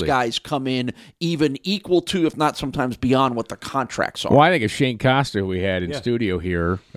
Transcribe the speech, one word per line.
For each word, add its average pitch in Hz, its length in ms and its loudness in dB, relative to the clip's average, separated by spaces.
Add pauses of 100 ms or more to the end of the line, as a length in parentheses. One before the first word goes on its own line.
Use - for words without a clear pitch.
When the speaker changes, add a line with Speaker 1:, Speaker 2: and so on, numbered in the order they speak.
Speaker 1:
Absolutely. 82 40 -4
Speaker 2:
guys 123 320 0
come 135 300 -6
in, 127 240 -2 (260)
even 151 460 0
equal 180 380 0
to, 175 240 0
if 151 100 -2
not 151 200 0
sometimes 127 400 -4
beyond, 131 380 2
what 117 140 -4
the - 80 -10
contracts - 680 -4
are. - 60 -2
Speaker 1:
Well, 139 100 8
I 160 100 8
think 165 120 2
if 107 80 2
Shane 127 280 0
Costa, 131 420 2
who 98 80 -2
we 92 120 -2
had 92 220 0
in 87 80 -2
Speaker 3:
Yeah. 85 100 -4
Speaker 1:
studio 110 380 0
here, 87 400 0 (180)